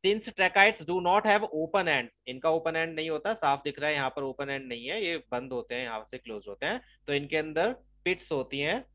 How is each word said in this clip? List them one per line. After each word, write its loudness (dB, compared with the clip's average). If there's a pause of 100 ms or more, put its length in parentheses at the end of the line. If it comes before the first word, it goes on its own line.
Since 2
tracheids 4
do -2
not 4
have 6 (120)
open 0
ends, 0 (140)
इनका -2
open 0
end -2
नहीं -4
होता, -2
साफ 0
दिख -6
रहा 0
है 2
यहाँ 0
पर -6
open -6
end -6
नहीं -8
है, -4
ये -2 (140)
बंद -4
होते -6
हैं, -4
यहाँ -8
से -12
close -12
होते -10
हैं, -4 (260)
तो -2
इनके -2
अंदर 0 (300)
pits -2
होती -4
हैं 0 (140)